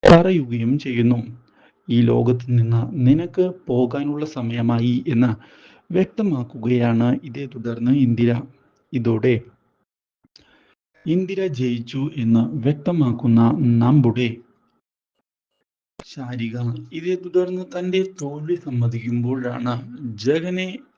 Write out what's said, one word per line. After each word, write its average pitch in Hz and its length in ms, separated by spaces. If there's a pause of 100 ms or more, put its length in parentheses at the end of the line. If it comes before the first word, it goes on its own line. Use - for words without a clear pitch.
പറയുകയും 143 760
ചെയ്യുന്നു. 120 400 (680)
"ഈ 120 140
ലോകത്ത് 120 480
നിന്ന് 117 320 (180)
നിനക്ക് 165 460 (200)
പോകാനുള്ള 143 600
സമയമായി" 120 840
എന്ന് 123 240 (600)
വ്യക്തമാക്കുകയാണ് 123 1300
ഇതേ 139 220
തുടർന്ന് 117 460
ഇന്ദിര. 117 400 (600)
ഇതോടെ 117 400 (1700)
ഇന്ദിര 185 420
ജയിച്ചു 123 540 (160)
എന്ന് 113 260 (120)
വ്യക്തമാക്കുന്ന 127 840 (360)
നമ്മുടെ 120 500 (1700)
ശാരിക 123 560 (380)
ഇതേ 170 220
തുടർന്ന് 180 500
തന്റെ 180 360 (100)
തോൽവി 151 440
സമ്മതിക്കുമ്പോഴാണ് 120 1160 (420)
ജഗനെ 165 520 (300)